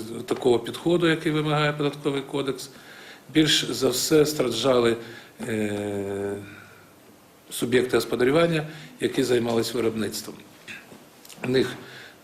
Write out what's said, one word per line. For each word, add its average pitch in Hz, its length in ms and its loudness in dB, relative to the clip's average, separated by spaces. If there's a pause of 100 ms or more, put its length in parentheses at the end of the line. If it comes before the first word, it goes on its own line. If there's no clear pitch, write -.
(260)
такого 120 320 4
підходу, 165 500 0
який 160 240 0
вимагає 151 400 0
Податковий 143 500 -2
кодекс, 135 480 -6 (640)
більш 151 300 4
за 120 240 0
все 147 380 4
страждали, 120 680 2 (520)
е, 101 880 -2 (1120)
суб'єкти 123 460 2
господарювання, 147 680 2 (340)
які 123 220 0
займались 117 520 0
виробництвом. 110 640 -4 (1080)
У 131 40 -4
них 127 200 2 (560)